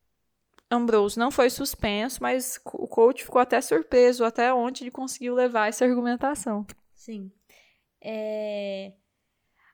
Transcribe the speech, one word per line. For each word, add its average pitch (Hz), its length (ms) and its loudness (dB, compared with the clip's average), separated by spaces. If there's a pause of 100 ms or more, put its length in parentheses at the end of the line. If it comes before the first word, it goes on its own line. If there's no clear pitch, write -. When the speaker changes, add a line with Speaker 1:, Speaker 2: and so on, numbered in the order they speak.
(720)
Speaker 1:
Ambrose 226 480 2
não 240 100 0
foi 262 200 4
suspenso, 240 720 -4
mas 247 360 -4
co-, - 240 -12
o - 60 -6
coach 233 380 4
ficou - 160 2
até 247 180 2
surpreso 247 640 2
até 240 300 2
onde 254 320 -2
ele 247 60 -12
conseguiu 254 440 -6
levar 240 320 2
essa 226 160 0
argumentação. 240 840 0 (300)
Speaker 2:
Sim. 202 340 -14 (680)
É, 208 960 -8 (800)